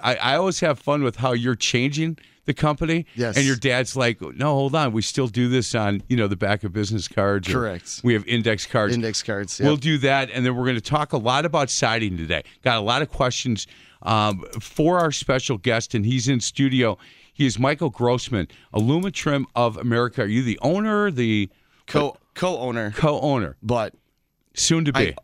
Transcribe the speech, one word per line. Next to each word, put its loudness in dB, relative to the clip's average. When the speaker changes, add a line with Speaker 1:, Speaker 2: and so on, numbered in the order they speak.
Speaker 1:
I, 0
I 0
always 0
have 0
fun 0
with -2
how 0
you're 0
changing 0
the 0
company. 0
Speaker 2:
Yes. -2
Speaker 1:
And 4
your 2
dad's 0
like, 0
"No, -2
hold 0
on. 0
We 0
still 0
do 0
this 0
on, 0
you 2
know, 2
the -2
back 0
of -4
business -2
cards. 0
Or 0
Speaker 2:
Correct. -4
Speaker 1:
we 4
have 0
index 0
cards." 0
Speaker 2:
Index -2
cards, -6
Speaker 1:
We'll 4
Speaker 2:
yep. 0
Speaker 1:
do 2
that, 2
and -2
then 0
we're 0
gonna 0
talk -2
a 0
lot 2
about 0
siding 0
today. -2
Got 2
a 0
lot 2
of -4
questions, -2
um, 0
for 2
our 2
special -2
guest, 0
and 0
he's 0
in 2
studio. 0
He 0
is 0
Michael 0
Grossman, 0
Alumitrim 0
of 0
America. 0
Are 0
you 2
the 0
owner, 0
the 0
Speaker 2:
Co-, 0
co-owner. -2
Speaker 1:
Co-owner. 0
Speaker 2:
But -2
Speaker 1:
Soon 2
to 0
be. 2
Speaker 2:
I 0